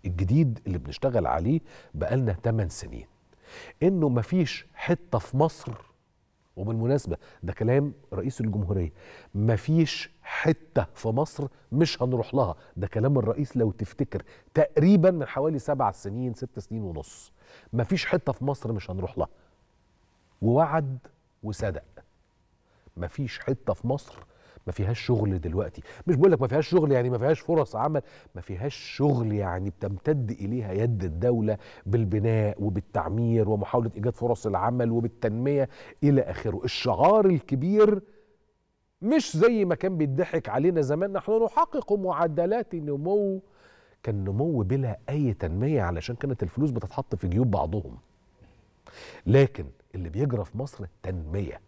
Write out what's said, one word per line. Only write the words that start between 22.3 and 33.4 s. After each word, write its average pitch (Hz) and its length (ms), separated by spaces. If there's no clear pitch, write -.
مفيش 87 420
حتة - 340
في - 140
مصر - 400
ما - 60
فيهاش 107 280
شغل 104 400
دلوقتي، 85 420
مش 170 100
بقول 151 160
لك 117 80
ما 131 60
فيهاش 143 220
شغل 156 240
يعني 123 180
ما 123 80
فيهاش 139 220
فرص 160 360
عمل، 143 260
ما 92 60
فيهاش 107 340
شغل 123 580
يعني 98 380
بتمتد 107 600
إليها 107 420
يد 104 320
الدولة 107 540
بالبناء 107 760
وبالتعمير 104 840